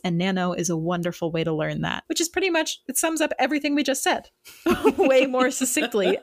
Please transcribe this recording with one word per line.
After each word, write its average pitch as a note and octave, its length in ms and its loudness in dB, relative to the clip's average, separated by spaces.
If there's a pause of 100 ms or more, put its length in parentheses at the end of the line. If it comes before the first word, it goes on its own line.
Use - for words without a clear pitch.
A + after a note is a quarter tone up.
and E3+ 140 0
Nano F3+ 340 0
is F3 180 -4
a E3+ 80 0
wonderful E3+ 540 -2
way E3 140 -2
to E3 80 -2
learn D#3 280 -4
that." - 260 -2
Which D#4+ 140 -4
is D#4+ 80 -2
pretty F#4 220 -2
much, D#4+ 380 -2
it B3+ 80 -4
sums D#4+ 240 0
up D4+ 180 0
everything D4 340 0
we C#4+ 100 2
just - 200 -2
said - 260 -2 (360)
<laughs> - 320 2
way C4 280 6
more B3+ 240 2
succinctly A#3 720 0